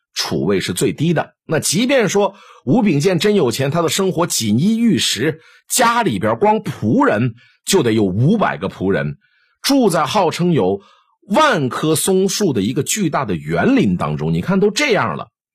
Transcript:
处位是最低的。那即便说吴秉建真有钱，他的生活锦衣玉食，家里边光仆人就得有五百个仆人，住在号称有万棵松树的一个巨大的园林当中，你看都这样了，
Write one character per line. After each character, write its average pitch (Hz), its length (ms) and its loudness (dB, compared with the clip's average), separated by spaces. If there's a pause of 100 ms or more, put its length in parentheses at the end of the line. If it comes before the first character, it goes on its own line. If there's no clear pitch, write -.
(140)
处 73 300 -4
位 95 160 0
是 92 140 -4
最 101 180 -2
低 156 220 -2
的。 - 220 -6 (100)
那 151 140 -2
即 226 280 -2
便 247 220 2
说 202 260 0 (300)
吴 190 160 2
秉 175 180 2
建 180 180 2
真 208 160 2
有 160 160 2
钱， 139 220 -2
他 170 100 0
的 160 60 0
生 190 240 -2
活 165 160 -2
锦 110 320 -2
衣 220 180 2
玉 226 200 2
食， 147 420 -2 (300)
家 233 340 2
里 202 160 -2
边 110 180 -2
光 214 220 2
仆 185 460 0
人 120 280 0 (320)
就 190 160 2
得 117 120 2
有 110 100 2
五 117 340 2
百 73 200 -2
个 90 120 -6
仆 92 220 -4
人， 73 260 -2 (440)
住 254 280 2
在 160 160 0
号 165 260 0
称 175 220 0
有 101 280 0 (460)
万 214 400 2
棵 151 280 -2
松 190 340 2
树 185 240 0
的 104 80 0
一 104 100 0
个 139 100 -2
巨 185 280 -2
大 147 160 -2
的 101 100 -4
园 82 400 0
林 110 220 2
当 76 180 -4
中， 76 180 -2
你 82 80 -2
看 190 200 0
都 208 100 2
这 269 200 -2
样 117 260 -2
了， - 100 -12 (280)